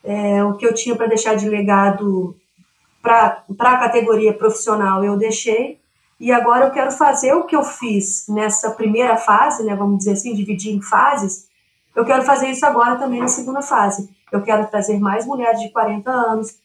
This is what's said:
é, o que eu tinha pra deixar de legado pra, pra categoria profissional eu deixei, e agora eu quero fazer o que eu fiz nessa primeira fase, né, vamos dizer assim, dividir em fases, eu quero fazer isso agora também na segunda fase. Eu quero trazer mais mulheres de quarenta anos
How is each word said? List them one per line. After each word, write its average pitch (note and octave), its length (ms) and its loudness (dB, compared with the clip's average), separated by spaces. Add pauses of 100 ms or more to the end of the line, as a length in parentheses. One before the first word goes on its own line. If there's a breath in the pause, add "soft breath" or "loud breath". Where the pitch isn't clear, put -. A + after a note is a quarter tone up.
é, G3+ 400 0
o G3+ 100 0
que A3 120 -4
eu A3+ 100 2
tinha A#3+ 200 -4
pra A3+ 120 -2
deixar A3 260 0
de G#3 160 0
legado G3 840 0 (680)
pra, A#3 420 2 (140)
pra B3 200 2
categoria A3+ 540 2
profissional G#3+ 720 0
eu G3+ 140 0
deixei, A#3 640 -2 (400)
e A#3 120 -2
agora A#3+ 340 4
eu - 60 2
quero C4+ 200 -2
fazer C4+ 420 2
o E4+ 120 2
que - 100 -2
eu C#4 80 2
fiz G#3+ 640 -4
nessa G#3+ 420 -2
primeira A3 460 0
fase, A3+ 460 2
né, G#3 120 -2
vamos G3+ 220 0
dizer G3 140 -2
assim, A3+ 240 -4
dividir G3+ 360 -4
em G3+ 100 -4
fases, G#3+ 680 -2 (440)
eu A#3 80 0
quero C4 200 2
fazer C4 240 2
isso C4 180 -4
agora B3 300 2
também B3 240 -4
na B3 80 -4
segunda B3+ 340 -4
fase. G3+ 480 -2 (220)
Eu G3+ 100 -2
quero G#3+ 240 0
trazer G#3 340 -4
mais G#3 280 -2
mulheres A#3+ 340 -2
de - 80 -10
quarenta G#3 400 -4
anos A#3 560 -4